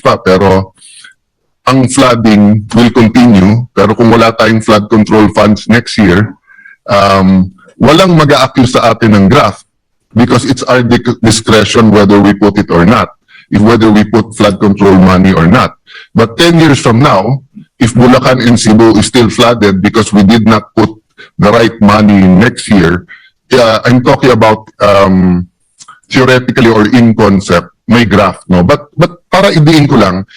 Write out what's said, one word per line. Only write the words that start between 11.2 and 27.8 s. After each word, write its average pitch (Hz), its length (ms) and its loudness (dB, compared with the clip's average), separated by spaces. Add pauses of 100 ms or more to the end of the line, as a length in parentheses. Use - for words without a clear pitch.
discretion 110 680 0
whether 101 300 2
we 101 160 2
put 101 240 -2
it 87 80 -4
or 85 160 0
not, 101 320 -2 (320)
if - 160 -2
whether 110 240 2
we 107 160 2
put 107 320 -4
flood 101 240 -2
control 98 400 2
money 92 320 2
or 82 160 0
not. 113 320 -2 (320)
But 113 240 -2
ten 170 240 2
years 147 240 2
from 117 160 0
now, 131 480 -2 (320)
if 113 160 -2
Bulacan 123 480 2
and 117 160 2
Cebu 110 400 2
is - 80 -2
still 113 240 0
flooded 107 480 -2
because 104 320 -2
we 101 160 2
did 113 160 2
not 110 320 -2
put - 240 -4 (400)
the 92 80 0
right 113 320 0
money 101 480 2
next 107 400 0
year, 87 400 -2 (480)
uh, 113 320 2
I'm 123 160 0
talking 120 320 0
about, 110 320 -2 (160)
um, 92 640 0 (640)
theoretically 127 560 0
or 107 240 0
in 117 240 2
concept, 98 560 -2 (160)